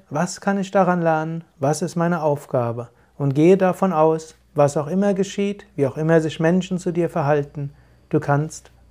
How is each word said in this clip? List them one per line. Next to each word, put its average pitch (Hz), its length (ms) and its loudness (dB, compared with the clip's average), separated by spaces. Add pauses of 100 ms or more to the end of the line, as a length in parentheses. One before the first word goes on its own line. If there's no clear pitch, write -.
„Was 160 320 -4
kann 196 160 -2
ich 190 140 -4
daran 180 320 2
lernen? 165 420 -2 (140)
Was 147 240 -2
ist 180 120 -6
meine 170 280 0
Aufgabe?“ 120 640 -2 (300)
Und 139 160 -2
gehe 170 240 6
davon 185 340 0
aus, 160 420 2 (200)
was 147 240 2
auch 143 80 -4
immer 196 260 0
geschieht, 202 540 -4 (100)
wie 139 100 0
auch 127 120 -6
immer 160 240 4
sich 156 180 -6
Menschen 180 380 0
zu 180 120 -6
dir 165 200 -2
verhalten, 143 640 -2 (340)
du 156 100 0
kannst 147 520 -4 (200)